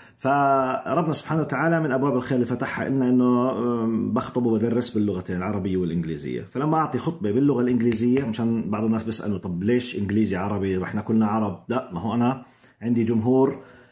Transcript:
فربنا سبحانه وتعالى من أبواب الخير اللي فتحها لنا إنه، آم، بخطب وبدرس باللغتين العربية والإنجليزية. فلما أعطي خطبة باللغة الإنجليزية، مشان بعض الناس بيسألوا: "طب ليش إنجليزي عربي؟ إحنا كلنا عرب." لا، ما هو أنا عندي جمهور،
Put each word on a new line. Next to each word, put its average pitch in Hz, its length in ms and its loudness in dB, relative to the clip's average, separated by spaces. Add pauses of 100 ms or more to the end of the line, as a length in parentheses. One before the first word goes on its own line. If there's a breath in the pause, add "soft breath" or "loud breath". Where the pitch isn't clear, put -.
(160 loud breath)
فربنا 139 960 0
سبحانه 156 280 -2
وتعالى 156 400 0
من 151 120 0
أبواب 131 240 2
الخير 123 180 -2
اللي 123 120 2
فتحها 120 420 -4
لنا 131 200 2
إنه، 123 420 4
آم، 113 600 0
بخطب 120 340 0
وبدرس 113 480 0
باللغتين 98 420 -2
العربية 92 400 -2
والإنجليزية. 80 680 -4
فلما 151 340 -2
أعطي 147 220 0
خطبة 104 320 -4
باللغة 131 300 4
الإنجليزية، 123 640 2
مشان 113 460 -2
بعض 107 140 -2
الناس 110 180 0
بيسألوا: 104 360 -4
"طب 90 240 -6
ليش 123 360 0
إنجليزي 101 380 0
عربي؟ 95 480 -2
إحنا 101 160 -6
كلنا 110 260 2
عرب." 104 420 -2
لا، 117 240 -4
ما 87 80 -6
هو 107 140 -4
أنا 120 280 0 (400 loud breath)
عندي 117 220 2
جمهور، 127 600 2 (280 loud breath)